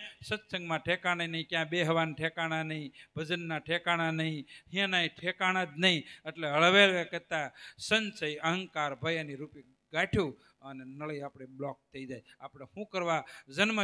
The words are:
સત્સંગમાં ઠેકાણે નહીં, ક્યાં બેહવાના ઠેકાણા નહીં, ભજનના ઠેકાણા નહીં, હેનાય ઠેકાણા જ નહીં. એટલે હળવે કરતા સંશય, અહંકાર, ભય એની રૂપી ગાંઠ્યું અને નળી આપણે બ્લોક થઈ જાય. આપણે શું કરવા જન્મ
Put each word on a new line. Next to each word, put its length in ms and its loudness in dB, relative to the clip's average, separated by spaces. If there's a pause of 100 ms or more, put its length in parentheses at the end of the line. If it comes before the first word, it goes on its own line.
(220)
સત્સંગમાં 600 -4
ઠેકાણે 440 0
નહીં, 220 -4
ક્યાં 200 -2
બેહવાના 440 2
ઠેકાણા 500 -2
નહીં, 280 -6 (240)
ભજનના 440 -4
ઠેકાણા 520 0
નહીં, 360 -2 (260)
હેનાય 340 2
ઠેકાણા 580 0
જ 120 -8
નહીં. 260 4 (220)
એટલે 220 -6
હળવે 580 8
કરતા 420 -4 (300)
સંશય, 580 0
અહંકાર, 600 0
ભય 240 -2
એની 160 -6
રૂપી 300 -14 (280)
ગાંઠ્યું 400 0 (280)
અને 240 -14
નળી 360 -8
આપણે 240 -12
બ્લોક 320 -10 (160)
થઈ 120 -10
જાય. 180 -12 (160)
આપણે 260 -16
શું 200 -10
કરવા 360 0 (260)
જન્મ 360 2